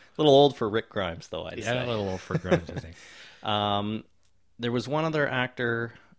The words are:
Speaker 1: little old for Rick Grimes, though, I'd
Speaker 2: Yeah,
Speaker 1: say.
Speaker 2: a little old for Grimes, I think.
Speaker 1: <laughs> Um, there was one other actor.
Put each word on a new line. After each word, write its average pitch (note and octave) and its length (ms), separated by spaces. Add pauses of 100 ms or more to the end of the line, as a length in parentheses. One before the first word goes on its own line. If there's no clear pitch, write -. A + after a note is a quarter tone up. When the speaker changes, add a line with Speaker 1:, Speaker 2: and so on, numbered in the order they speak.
(180)
Speaker 1:
little D3+ 160
old C#3 240
for A#2 100
Rick A2 220
Grimes, F2 380
though, E2+ 180
I'd E2+ 140
Speaker 2:
Yeah, G2+ 60
Speaker 1:
say. B2 180
Speaker 2:
a - 20
little G#2+ 240
old F#2 100
for - 200
Grimes, F2 360
I - 40
think. D#2+ 200
Speaker 1:
<laughs> - 60 (380)
Um, G#2 600 (540)
there A#2 140
was A#2+ 160
one D3+ 180
other D#3 220
actor. A#2+ 640 (260)